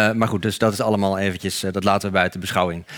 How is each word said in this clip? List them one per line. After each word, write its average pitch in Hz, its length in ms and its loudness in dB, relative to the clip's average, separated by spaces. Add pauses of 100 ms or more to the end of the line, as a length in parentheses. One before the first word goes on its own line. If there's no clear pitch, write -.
(120)
maar 113 160 2
goed, 104 140 -2
dus 107 160 -2
dat 110 160 2
is 101 80 -2
allemaal 101 360 2
eventjes, 95 460 -4
eh, 95 80 -4
dat 92 120 -2
laten 101 240 2
we 95 80 -2
buiten 90 240 0
beschouwing, 90 460 -2 (120)